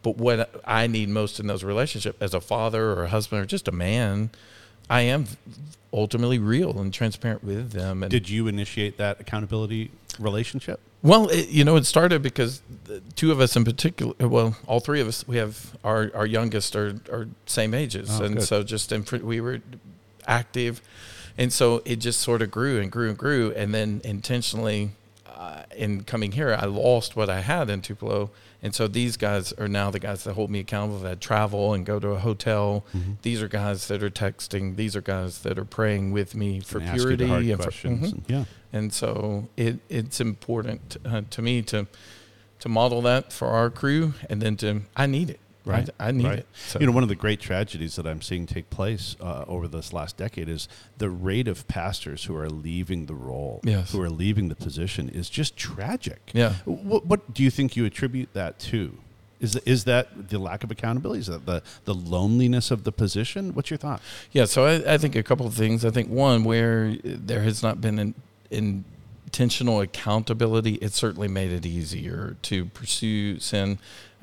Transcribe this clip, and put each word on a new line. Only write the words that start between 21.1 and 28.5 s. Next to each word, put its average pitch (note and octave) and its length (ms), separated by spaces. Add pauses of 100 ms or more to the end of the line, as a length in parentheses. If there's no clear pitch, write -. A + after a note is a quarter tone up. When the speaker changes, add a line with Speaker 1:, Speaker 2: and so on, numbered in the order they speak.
Speaker 1:
And B2+ 140
so A#2 340
it A#2+ 120
just A2+ 240
sort A#2 200
of G#2 100
grew B2 280
and F#2+ 120
grew A#2 180
and G#2+ 80
grew. B2 380
And G#2 180
then G#2+ 300
intentionally, G#2+ 880 (360)
uh, D#2+ 360 (120)
in G#2 280
coming G#2+ 280
here, B2 280
I G2+ 60
lost A2 500
what G#2+ 140
I F#2+ 120
had C3+ 280
in G2 120
Tupelo. G#2 500 (320)